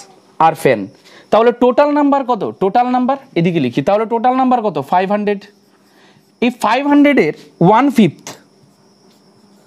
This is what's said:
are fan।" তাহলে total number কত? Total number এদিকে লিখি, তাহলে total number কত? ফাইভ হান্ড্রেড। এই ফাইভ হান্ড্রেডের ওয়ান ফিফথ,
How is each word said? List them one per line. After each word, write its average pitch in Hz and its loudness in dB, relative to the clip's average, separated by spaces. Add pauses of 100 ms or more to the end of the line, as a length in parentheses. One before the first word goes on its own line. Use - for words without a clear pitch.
(400)
are 160 2
fan।" 107 0 (440)
তাহলে 233 2
total 254 0
number 277 0
কত? 202 -6
Total 220 0
number 254 -2 (180)
এদিকে 170 -2
লিখি, 127 -2
তাহলে 208 -2
total 233 -2
number 254 0
কত? 175 -4
ফাইভ 185 -2
হান্ড্রেড। 208 -4 (960)
এই 240 0
ফাইভ 240 -2
হান্ড্রেডের 277 2 (280)
ওয়ান 220 4
ফিফথ, - 0 (1400)